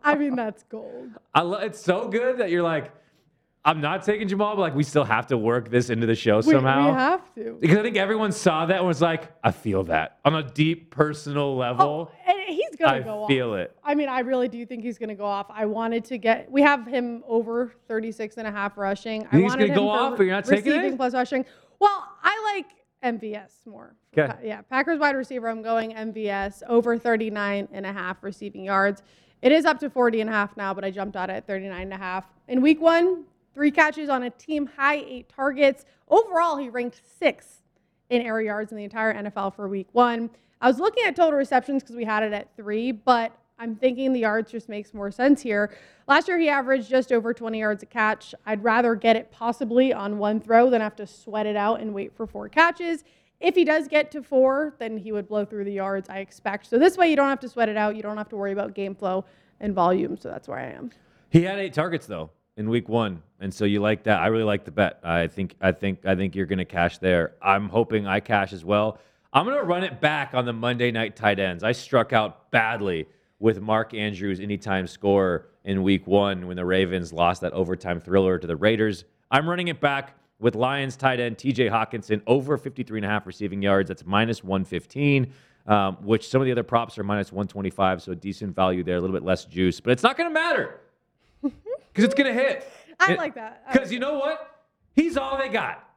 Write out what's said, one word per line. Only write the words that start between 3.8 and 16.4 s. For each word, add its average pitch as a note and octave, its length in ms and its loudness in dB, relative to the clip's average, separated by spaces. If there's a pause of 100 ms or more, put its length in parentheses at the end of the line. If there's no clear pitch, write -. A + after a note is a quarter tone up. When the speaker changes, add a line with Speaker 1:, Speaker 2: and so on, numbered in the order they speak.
Speaker 2:
not F3+ 220 -2
taking G#3 220 -2
Jamal, G#3 300 0
but, G3 60 0
like, D#3 120 0
we D3 80 0
still D3 220 2
have A2+ 220 2
to C3 100 0
work A2+ 340 0
this A#2+ 200 2
into A#2 160 0
the A2+ 80 4
show A2 260 4
Speaker 1:
We, A2+ 60 0
we D#4+ 80 6
Speaker 2:
somehow. C#4 400 4
Speaker 1:
have D4 400 0
to. A3+ 260 -12
Speaker 2:
Because E3 160 6
I G#3+ 60 2
think A3 160 -2
everyone G#3 340 0
saw E3 320 0
that F#3 140 2
and F3+ 80 0
was D#3 160 0
like, E3 280 0 (140)
"I A2+ 60 6
feel F#2+ 340 -2
that D#2+ 400 -2
on D3 100 4
a D#3 80 -2
deep D#3 480 -2
personal D3 680 -2
level. B2+ 540 -2
Speaker 1:
Oh, - 60 -20 (100)
and F#4+ 120 0 (180)
he's G#4+ 220 -4
gonna C#4+ 180 2
Speaker 2:
I C3 60 -4
Speaker 1:
go G#3+ 220 -8
off. - 40 -6
Speaker 2:
feel B2 280 0
it." F2+ 280 -8
Speaker 1:
I D4 100 -2
mean, D4 140 -2
I B3+ 120 -2
really B3 280 -2
do A#3 160 -10
think A#3 180 -12
he's A#3 140 -8
gonna G#3+ 180 -10
go G3+ 120 -8
off. G3+ 240 -4
I G#3+ 160 -4
wanted A3+ 400 -4
to B3+ 100 -8
get, A3 340 -2